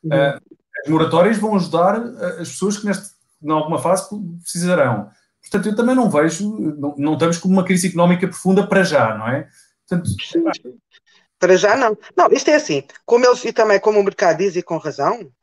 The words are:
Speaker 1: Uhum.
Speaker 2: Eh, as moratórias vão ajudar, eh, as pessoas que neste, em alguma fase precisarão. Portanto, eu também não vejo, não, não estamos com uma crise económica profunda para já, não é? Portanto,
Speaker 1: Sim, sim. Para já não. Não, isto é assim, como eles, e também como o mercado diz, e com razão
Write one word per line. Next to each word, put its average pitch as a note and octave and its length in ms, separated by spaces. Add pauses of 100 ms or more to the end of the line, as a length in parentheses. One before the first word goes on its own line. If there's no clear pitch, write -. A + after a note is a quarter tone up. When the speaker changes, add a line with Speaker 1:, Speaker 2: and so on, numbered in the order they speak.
Speaker 1:
Uhum. D#3+ 100
Speaker 2:
Eh, C#3 260 (460)
as D3+ 60
moratórias E3 480
vão G#3+ 180
ajudar, F3 400
eh, F3+ 460
as D#3+ 80
pessoas G3+ 280
que G#3 80
neste, F#3+ 240 (320)
em D3+ 80
alguma D#3 280
fase F3 300 (340)
precisarão. D3 680 (320)
Portanto, G3 260
eu G#3 80
também B3 180
não B3 160
vejo, F3 480
não, D3 380
não D3 180
estamos E3+ 240
com F#3 100
uma F#3 160
crise F#3 240
económica F3 400
profunda F#3+ 380
para F#3+ 180
já, A#2 320
não A2 120
é? C#3 200 (400)
Portanto, E3+ 220
Speaker 1:
Sim, - 340 (180)
sim. - 160 (600)
Para F3+ 180
já G#3 200
não. C4 200 (200)
Não, F4 160
isto C#4 180
é D4+ 60
assim, D#3+ 260 (240)
como B3 180
eles, B3 200
e A#3 80
também G#3+ 280
como G#3+ 200
o G3+ 40
mercado F#3 340
diz, F3+ 180
e F3+ 60
com E3+ 140
razão D3+ 540 (120)